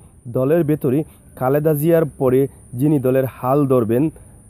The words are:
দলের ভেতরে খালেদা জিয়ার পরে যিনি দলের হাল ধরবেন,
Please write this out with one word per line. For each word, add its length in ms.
দলের 360
ভেতরে 400
খালেদা 380
জিয়ার 320
পরে 420
যিনি 260
দলের 260
হাল 420
ধরবেন, 420